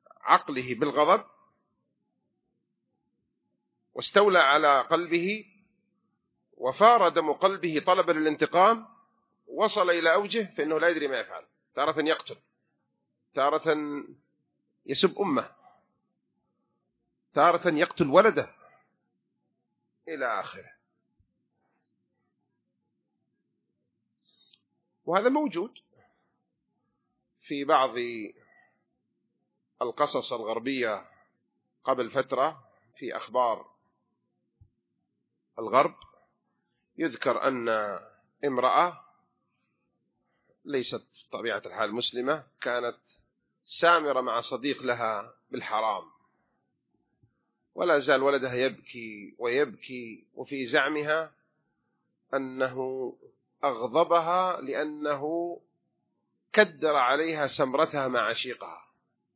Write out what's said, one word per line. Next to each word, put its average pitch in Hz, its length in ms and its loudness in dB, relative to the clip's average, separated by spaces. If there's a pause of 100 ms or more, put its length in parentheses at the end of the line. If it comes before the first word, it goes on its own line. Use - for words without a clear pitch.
(220)
عقله 131 540 2
بالغضب 151 500 2 (2750)
واستولى 196 460 4
على 143 420 6
قلبه 175 680 -2 (1040)
وفار 196 560 6
دم 156 240 0
قلبه 170 520 -2
طلبا 180 260 4
للانتقام، 170 760 2 (600)
وصل 185 420 0
إلى 165 240 4
أوجه 202 440 -2
فإنه 156 220 0
لا 160 80 2
يدري 156 200 0
ما 131 120 -4
يفعل، 92 260 -12 (300)
تارة 147 320 -2
يقتل، 156 300 -4 (960)
تارة 151 440 0 (1080)
يسب - 340 0
أمه، 143 320 -2 (1800)
تارة 170 400 4
يقتل 160 340 0
ولده، 160 480 4 (1500)
إلى 127 320 -4
آخره. 95 320 -12 (4000)
وهذا 190 240 2
موجود 247 440 -2 (1700)
في 143 240 -8
بعض 135 260 4 (1900)
القصص 127 520 -2
الغربية 113 720 -4 (800)
قبل 123 280 -2
فترة 139 580 -4 (280)
في 123 180 -10
أخبار 110 560 -4 (1900)
الغرب، 120 360 2 (1000)
يذكر 135 500 -2
أن 123 220 -2 (760)
امرأة 135 600 0 (1600)
ليست 127 420 -4 (240)
طبيعة 110 340 -6
الحال 101 280 -4
مسلمة، 123 540 -4 (140)
كانت 120 360 -4 (640)
سامرة 156 580 2
مع 117 180 -2
صديق 127 440 -6
لها 117 500 -4 (180)
بالحرام، 107 520 -4 (1700)
ولا 160 220 2
زال 135 260 2
ولدها 135 300 0
يبكي 113 840 -6
ويبكي، 120 960 -4
وفي 135 320 -10
زعمها 151 680 -2 (1000)
أنه 131 440 -4 (840)
أغضبها 160 1000 0
لأنه 151 960 -6 (960)
كدر 156 420 2
عليها 147 520 0
سمرتها 139 600 -2
مع 123 140 -2
عشيقها. 107 640 -8 (480)